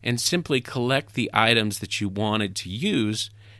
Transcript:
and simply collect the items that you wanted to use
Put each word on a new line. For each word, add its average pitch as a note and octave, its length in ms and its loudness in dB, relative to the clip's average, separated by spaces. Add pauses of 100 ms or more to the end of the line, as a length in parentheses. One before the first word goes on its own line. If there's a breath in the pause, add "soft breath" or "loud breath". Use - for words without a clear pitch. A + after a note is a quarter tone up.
and A#2+ 180 0
simply E3 400 0
collect C3 540 -2
the B2 180 -2
items A2 460 4
that - 200 -6
you G2+ 120 -2
wanted G#2 460 -2
to - 120 -8
use A2+ 640 -2 (280 soft breath)